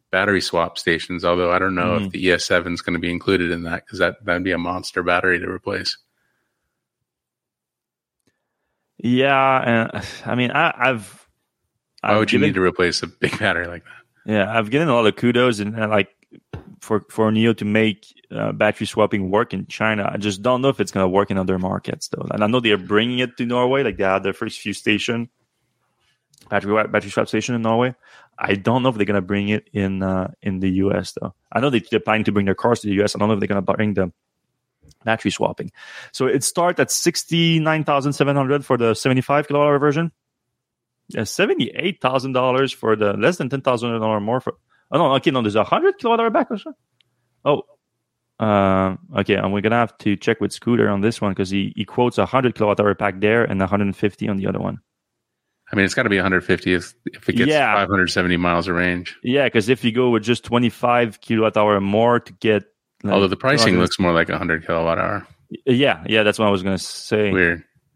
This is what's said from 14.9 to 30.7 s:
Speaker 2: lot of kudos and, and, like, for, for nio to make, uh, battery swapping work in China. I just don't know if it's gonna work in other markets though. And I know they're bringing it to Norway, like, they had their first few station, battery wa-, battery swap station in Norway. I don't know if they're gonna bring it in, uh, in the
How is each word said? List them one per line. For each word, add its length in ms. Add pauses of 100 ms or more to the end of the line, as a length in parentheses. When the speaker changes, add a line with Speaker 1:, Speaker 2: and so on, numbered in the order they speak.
Speaker 2:
lot 140
of 80
kudos 440
and, 200
and, 100
like, 200 (720)
for, 280
for 220
nio 260
to 80
make, 400 (260)
uh, 200
battery 360
swapping 420
work 240
in 140
China. 440
I 60
just 240
don't 200
know 80
if 100
it's 120
gonna 160
work 240
in 60
other 200
markets 520
though. 200
And 140
I 40
know 120
they're 180
bringing 420
it 180
to 80
Norway, 380
like, 140
they 60
had 200
their 100
first 260
few 140
station, 560 (1200)
battery 240
wa-, 140
battery 220
swap 180
station 280
in 60
Norway. 340 (420)
I 180
don't 280
know 60
if 60
they're 100
gonna 160
bring 280
it 220
in, 320
uh, 280 (100)
in 180
the 120